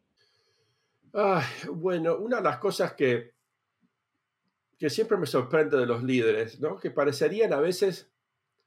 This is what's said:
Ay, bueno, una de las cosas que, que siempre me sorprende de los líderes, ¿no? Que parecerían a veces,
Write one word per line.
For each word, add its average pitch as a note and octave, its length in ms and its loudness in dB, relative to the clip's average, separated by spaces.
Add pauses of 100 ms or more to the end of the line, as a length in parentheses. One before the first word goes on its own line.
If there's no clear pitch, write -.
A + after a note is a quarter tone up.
(1120)
Ay, G3 320 2 (280)
bueno, E3+ 440 -2
una A#3 200 -2
de G#3+ 60 -4
las D3 160 0
cosas F#3 360 -2
que, B2 400 0 (1400)
que D3+ 120 -2
siempre A3 260 0
me E3+ 100 -2
sorprende C#3+ 500 2
de B2 100 4
los A#2 160 -2
líderes, A2+ 580 0
¿no? E3+ 160 -4
Que F3 140 -8
parecerían D#3+ 640 0
a C#3+ 80 0
veces, F3+ 520 -2 (540)